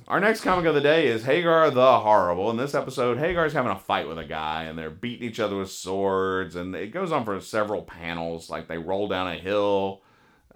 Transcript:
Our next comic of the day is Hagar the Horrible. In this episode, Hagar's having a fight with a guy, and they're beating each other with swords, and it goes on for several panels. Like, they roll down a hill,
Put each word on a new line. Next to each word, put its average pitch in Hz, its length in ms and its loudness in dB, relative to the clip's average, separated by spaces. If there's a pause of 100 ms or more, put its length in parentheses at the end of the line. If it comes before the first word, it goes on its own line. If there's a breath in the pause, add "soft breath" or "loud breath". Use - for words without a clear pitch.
Our 147 100 0
next 214 220 0
comic 180 240 0
of 156 100 4
the 143 60 4
day 147 260 4
is 110 160 0
Hagar 160 480 4
the 127 280 8
Horrible. 101 500 4
In 113 80 -2
this 139 180 -4
episode, 123 420 -2
Hagar's 165 360 -2
having 127 180 0
a 92 80 -6
fight 92 300 -2
with 80 100 -8
a 80 60 -10
guy, 78 380 -6
and 80 140 -10
they're 80 120 -8
beating 120 360 -10
each 113 140 -8
other 101 160 -2
with 95 160 -6
swords, 95 840 -2
and 92 180 -6
it 95 160 -8
goes 175 220 -4
on 139 100 -2
for 101 160 -4
several 104 440 -2
panels. 82 640 -8
Like, 80 180 -8
they 82 100 -6
roll 95 300 -4
down 92 220 -2
a 85 60 -6
hill, 98 680 0 (540 soft breath)